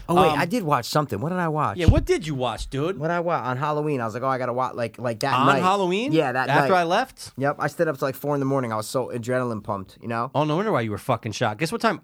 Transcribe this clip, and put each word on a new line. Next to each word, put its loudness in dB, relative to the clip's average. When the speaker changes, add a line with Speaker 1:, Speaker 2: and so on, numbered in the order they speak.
Speaker 1:
Oh, 2
wait, 6
Speaker 2:
Um, 0
Speaker 1:
I 2
did -2
watch 0
something. 0
What -2
did -2
I 0
watch? 0
Speaker 2:
Yeah, -2
what 6
did 0
you -4
watch, -4
dude? -2
Speaker 1:
What -2
I 0
watch? -2
On -2
Halloween, 0
I -2
was -6
like, -6
"Oh, -2
I 0
gotta -2
watch," -2
like, -4
like, -4
that 0
Speaker 2:
On 4
Speaker 1:
night. 4
Speaker 2:
Halloween? 2
Speaker 1:
Yeah, 2
that 0
Speaker 2:
After 4
Speaker 1:
night. 6
Speaker 2:
I 2
left? -2
Speaker 1:
Yep, -2
I -2
stayed 0
up -4
to, -2
like, -4
four -4
in 0
the 0
morning. 0
I -2
was -4
so -2
adrenaline -2
pumped, -8
you -10
know? -4
Speaker 2:
Oh, 2
no 0
wonder 0
why 2
you -2
were -4
fucking -4
shocked. -2
Guess -2
what -4
time 0